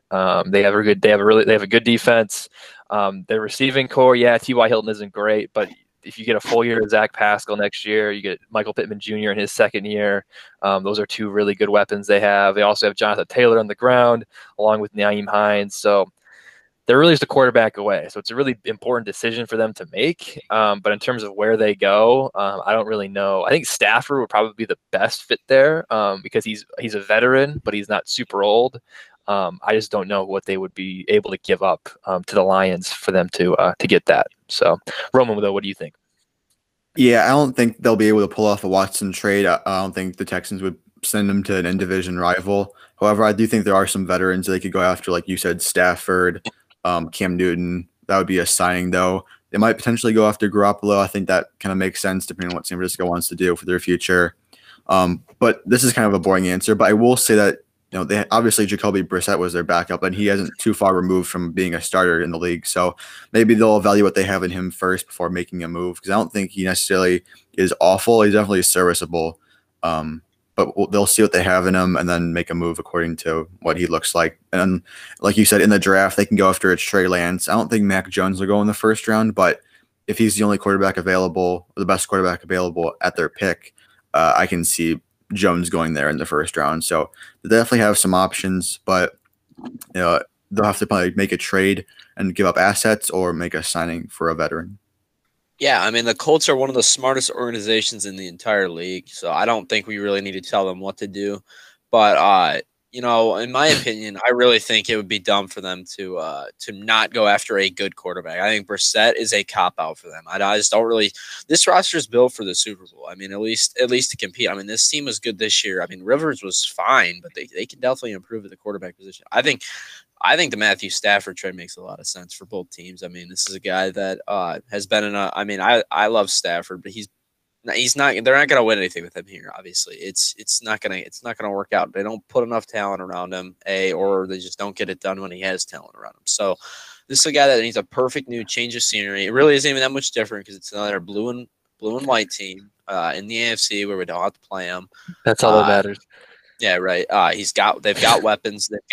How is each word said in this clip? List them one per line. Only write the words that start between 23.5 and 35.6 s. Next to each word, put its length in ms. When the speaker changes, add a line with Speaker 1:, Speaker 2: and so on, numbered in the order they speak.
Speaker 1:
think 140
Stafford 540
would 100
probably 280
be 80
the 120
best 320
fit 240
there, 460
um, 280
because 220
he's, 220
he's 160
a 40
veteran, 640
but 100
he's 140
not 220
super 340
old. 380
Um, 340
I 80
just 180
don't 200
know 160
what 180
they 140
would 160
be 340
able 240
to 60
give 260
up, 240
um, 220
to 100
the 80
Lions 480
for 220
them 160
to, 260
uh, 240
to 80
get 200
that. 200
So, 280
Roman, 260
though, 140
what 100